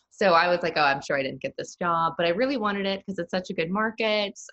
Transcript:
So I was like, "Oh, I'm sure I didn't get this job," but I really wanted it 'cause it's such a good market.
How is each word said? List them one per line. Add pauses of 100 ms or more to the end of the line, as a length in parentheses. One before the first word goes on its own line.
So
I
was
like,
"Oh,
I'm
sure
I
didn't
get
this
job,"
but
I
really
wanted
it
'cause
it's
such
a
good
market. (160)